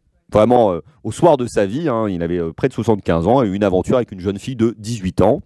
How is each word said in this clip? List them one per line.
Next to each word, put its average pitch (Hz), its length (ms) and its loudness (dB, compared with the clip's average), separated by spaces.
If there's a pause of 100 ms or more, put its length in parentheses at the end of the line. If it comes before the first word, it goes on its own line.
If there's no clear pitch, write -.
(320)
vraiment, 107 420 4
euh, 82 80 -6 (220)
au 110 80 -8
soir 160 260 4
de 120 100 -4
sa 107 180 0
vie, 143 240 -4
hein, 113 180 -2
il 90 140 -4
avait, 85 160 -4
euh, 82 160 -4
près - 140 -2
de 131 60 -2
soixante-quinze 95 520 0
ans, 127 140 4
a 127 60 2
eu 95 100 -2
une 104 80 0
aventure 92 320 0
avec 120 160 -2
une 98 80 -14
jeune 98 180 -4
fille 131 200 -10
de 113 200 0
dix-huit 104 440 -6
ans, 107 240 2